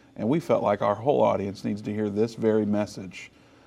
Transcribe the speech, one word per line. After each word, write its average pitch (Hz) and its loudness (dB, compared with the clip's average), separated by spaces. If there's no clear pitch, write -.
And 107 -4
we 156 2
felt - 2
like 104 2
our 104 2
whole 127 2
audience 101 0
needs 107 -4
to 107 -4
hear 107 -2
this 107 0
very 110 2
message. 104 -4